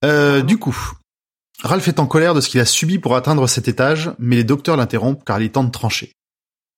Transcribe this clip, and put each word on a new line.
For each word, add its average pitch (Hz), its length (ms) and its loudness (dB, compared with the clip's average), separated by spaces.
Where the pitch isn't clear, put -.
Euh, 143 380 4
du 170 160 2
coup, 131 180 -4
Ralph 175 240 0
est 165 120 0
en 143 80 2
colère 165 260 2
de 147 80 2
ce - 80 -4
qu'il 127 100 0
a 123 60 2
subi 165 340 0
pour 123 160 0
atteindre 131 320 2
cet 120 200 -2
étage, 156 500 0
mais 123 180 0
les 120 80 4
docteurs 143 340 0
l'interrompent 120 480 -2
car 104 140 -2
il 110 60 0
est 107 40 -4
temps 135 140 0
de 123 80 -2
trancher. - 400 -6